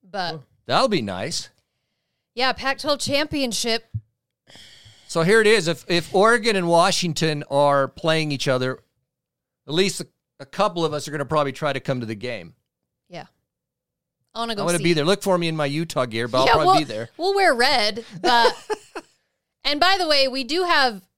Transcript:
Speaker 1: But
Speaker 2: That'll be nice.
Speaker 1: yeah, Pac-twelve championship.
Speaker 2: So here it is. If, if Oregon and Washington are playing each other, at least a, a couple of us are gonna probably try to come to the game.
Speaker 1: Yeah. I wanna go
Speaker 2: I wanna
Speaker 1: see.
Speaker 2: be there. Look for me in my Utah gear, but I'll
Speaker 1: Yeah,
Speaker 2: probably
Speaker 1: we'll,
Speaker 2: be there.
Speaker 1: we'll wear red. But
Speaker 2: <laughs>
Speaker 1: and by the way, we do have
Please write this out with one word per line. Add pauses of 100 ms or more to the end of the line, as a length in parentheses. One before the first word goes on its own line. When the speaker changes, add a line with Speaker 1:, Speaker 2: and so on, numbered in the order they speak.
Speaker 1:
But (260)
Speaker 2:
That'll
be
nice. (840)
Speaker 1:
yeah,
Pac-twelve
championship. (1200)
Speaker 2:
So
here
it
is.
If,
if
Oregon
and
Washington
are
playing
each
other, (880)
at
least
a, (320)
a
couple
of
us
are
gonna
probably
try
to
come
to
the
game. (540)
Speaker 1:
Yeah. (1080)
I
wanna
go
Speaker 2:
I
wanna
Speaker 1:
see.
Speaker 2:
be
there.
Look
for
me
in
my
Utah
gear,
but
I'll
Speaker 1:
Yeah,
Speaker 2:
probably
Speaker 1:
we'll,
Speaker 2:
be
there.
Speaker 1:
we'll
wear
red. (180)
But (600)
Speaker 2:
<laughs>
Speaker 1:
and
by
the
way,
we
do
have (140)